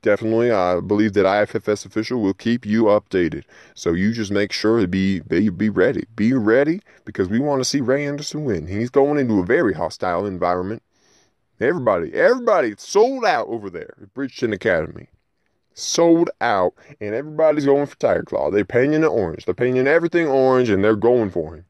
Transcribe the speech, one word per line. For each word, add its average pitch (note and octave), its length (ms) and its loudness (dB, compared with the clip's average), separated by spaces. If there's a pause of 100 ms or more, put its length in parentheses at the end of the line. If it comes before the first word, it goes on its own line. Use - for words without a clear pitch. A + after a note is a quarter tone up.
Definitely, A2 480 0
I F2+ 300 2
believe G#2 340 0
that G2 120 4
I G2+ 160 4
F - 120 -2
F G#2+ 140 -4
S G#2 160 -4
official A2 360 -6
will G2 140 0
keep A#2+ 300 -2
you A2 200 2
updated. F#2 600 0 (300)
So - 180 -2
you F#2+ 200 0
just A2 180 -6
make G2+ 220 0
sure A2+ 280 0
to F#2+ 60 2
be, F#2+ 340 0
be, G#2 280 0
be G2+ 200 -2
ready. G2 360 0 (100)
Be A2 180 0
ready, C3+ 480 2 (240)
because G2 240 -4
we A2 100 -2
wanna C#3 260 -2
see C#3+ 160 -2
Ray C3+ 260 0
Anderson D3 380 -8
win. F2 220 -4
He's G#2+ 240 -4
going C#3+ 280 2
into A2+ 220 2
a F2+ 40 -2
very A2+ 300 0
hostile F2 520 -4
environment. F2+ 560 -4 (800)
Everybody, A2+ 540 0
everybody, G#3+ 540 2
it's - 200 -12
sold A#3+ 360 2
out C#3 240 0
over G#2 200 -8
there E2+ 320 -12
at G2+ 140 -20
Bridgeton A#2+ 400 -6
Academy. E2+ 540 -2 (680)
Sold E3+ 560 2 (100)
out, G2 320 0 (280)
and G#2 140 -6
everybody's D3+ 520 0
going C#3 200 2
for - 100 -20
Tiger G#2 260 0
Claw. C#2 280 -4
They're G2 140 0
painting D3 400 0
it - 20 2
orange. F2+ 380 -2
They're F#2 100 -4
painting B2+ 320 0
everything E3+ 400 2
orange, C3 440 4
and G2 120 2
they're A2 140 4
going A2+ 340 2
for E2 240 -6
him. D#2 140 -20